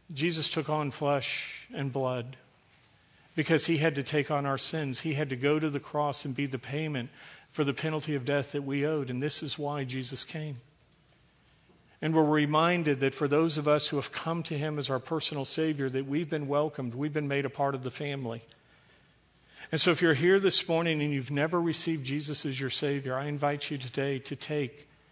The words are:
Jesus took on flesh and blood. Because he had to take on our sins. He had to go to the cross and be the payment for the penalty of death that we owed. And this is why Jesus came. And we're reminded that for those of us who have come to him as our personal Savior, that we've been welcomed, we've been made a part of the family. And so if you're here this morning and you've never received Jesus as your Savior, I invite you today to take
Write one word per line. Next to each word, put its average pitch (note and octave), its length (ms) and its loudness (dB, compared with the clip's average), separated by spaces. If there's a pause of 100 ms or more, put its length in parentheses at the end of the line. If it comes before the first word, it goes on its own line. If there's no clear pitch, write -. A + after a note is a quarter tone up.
(140)
Jesus D#3+ 360 0
took D3 180 -2
on D3+ 240 0
flesh - 840 -2
and C#3 200 -2
blood. B2+ 420 -2 (1000)
Because D#3+ 300 4
he E3 120 4
had D#3 180 4
to C#3 80 -2
take C#3+ 260 0
on C#3+ 160 0
our C#3 120 0
sins. C#3 440 -2
He D#3+ 120 -2
had C#3+ 160 -2
to C3 60 -4
go C#3+ 240 2
to D#3 100 0
the C#3+ 100 -2
cross D3 460 -2
and C3+ 100 -4
be C#3 100 0
the C3 140 -4
payment C#3+ 500 -4 (400)
for - 140 0
the C#3 100 2
penalty D#3 420 -2
of B2+ 100 -4
death C#3+ 260 0
that C#3+ 120 -4
we C#3 220 -2
owed. D3 240 -2
And B2 120 -4
this D3 220 0
is D3 160 -4
why C#3+ 240 -2
Jesus C3 400 -4
came. D3+ 340 -8 (1400)
And D#3 120 0
we're D#3+ 100 8
reminded D3+ 760 4
that C3+ 140 2
for D3 140 0
those D3+ 300 4
of D3 100 0
us D3+ 200 4
who - 80 -2
have C#3 160 -2
come E3 320 -4
to D#3 140 -4
him D3+ 200 -2
as C3+ 120 -2
our C3+ 100 0
personal D3+ 460 -2
Savior, D3+ 440 0
that C3 160 -2
we've D3 240 -2
been D3+ 180 -4
welcomed, C#3+ 480 0
we've D3 180 -4
been D3 160 -2
made C#3 160 0
a C#3 40 -4
part C#3 260 0
of B2+ 80 -8
the B2+ 80 -6
family. C3+ 500 -6 (1300)
And D#3 80 2
so F3+ 120 6
if D#3 100 0
you're E3 120 8
here F3 260 6
this F#3+ 280 4
morning E3 340 2
and D3 120 0
you've C3+ 180 -4
never D#3+ 300 2
received D#3+ 440 0
Jesus C#3+ 400 -4
as C3 140 -4
your C3+ 100 -2
Savior, C#3 460 -2
I C3+ 100 -2
invite D3 460 -2
you D3 60 -2
today C3+ 420 -2
to C#3 160 -8
take D3 540 -6 (220)